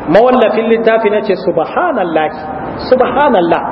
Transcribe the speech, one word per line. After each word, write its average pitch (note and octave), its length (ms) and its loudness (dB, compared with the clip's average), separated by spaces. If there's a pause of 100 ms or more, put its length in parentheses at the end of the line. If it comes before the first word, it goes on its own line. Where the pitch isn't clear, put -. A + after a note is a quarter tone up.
Mawallafin A3+ 640 2
littafi A3+ 420 2
na G#3 140 0
ce, G#3 80 -4
"Subhanallah, F3 960 -2 (640)
subhanallah." A3+ 720 2 (100)